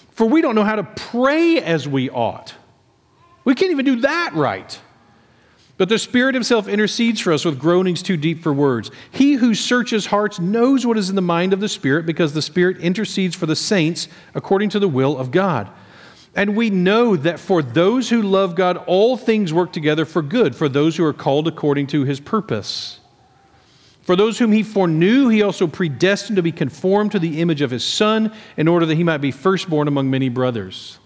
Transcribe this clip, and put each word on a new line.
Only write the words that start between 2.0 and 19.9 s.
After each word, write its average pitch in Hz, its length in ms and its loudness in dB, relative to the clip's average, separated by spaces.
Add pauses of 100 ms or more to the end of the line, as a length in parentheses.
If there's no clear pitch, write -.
ought." 110 420 -6 (920)
We 262 80 4
can't 370 160 0
even 277 160 0
do 247 160 0
that 311 320 -2
right. 110 440 -4 (1000)
"But 185 100 0
the 226 100 2
Spirit 254 360 0
himself 226 340 0
intercedes 214 520 0
for 180 120 0
us 151 140 0
with 143 120 -2
groanings 175 440 2
too 185 160 -2
deep 160 240 -2
for 156 100 0
words. 139 380 0 (220)
He 277 200 4
who 233 220 2
searches 240 500 -2
hearts 208 340 -2
knows 233 460 2
what 226 140 2
is 190 100 -2
in 196 80 -2
the 196 60 0
mind 175 320 0
of 190 60 0
the 208 100 -4
Spirit, 151 340 0
because 165 300 -2
the 156 80 -2
Spirit 180 400 0
intercedes 185 520 -2
for - 120 -6
the 156 100 0
saints 170 500 0 (280)
according 196 340 0
to 208 100 -2
the 196 100 2
will 135 280 0
of 127 140 -6
God. 156 400 0 (680)
And 202 180 0
we 226 140 0
know 202 480 2
that 151 240 -2
for 175 220 2
those 185 480 2
who 233 100 2
love 190 360 0
God, 180 200 2 (100)
all 208 300 4
things 214 380 0
work 170 180 0
together 151 320 0